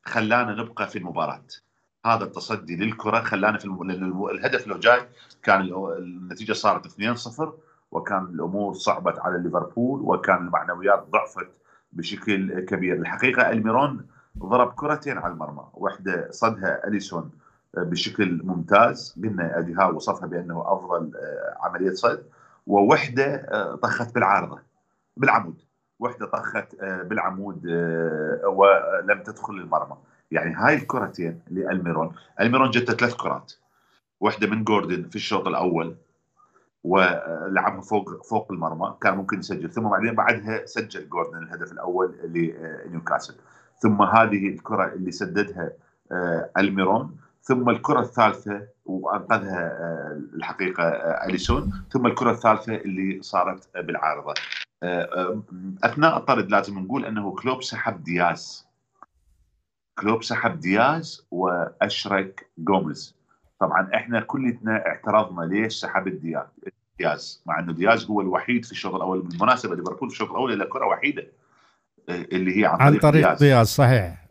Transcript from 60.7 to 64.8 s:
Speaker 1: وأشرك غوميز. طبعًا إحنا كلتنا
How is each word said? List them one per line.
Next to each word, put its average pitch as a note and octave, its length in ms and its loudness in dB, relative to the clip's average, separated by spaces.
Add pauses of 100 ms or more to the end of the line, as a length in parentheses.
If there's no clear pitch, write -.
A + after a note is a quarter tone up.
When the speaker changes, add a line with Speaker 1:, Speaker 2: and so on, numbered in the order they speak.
Speaker 1:
وأشرك F#2+ 1200 -2 (180)
غوميز. D#2+ 460 0 (460)
طبعًا F#2+ 340 2
إحنا A#2 260 0
كلتنا A#2 640 -2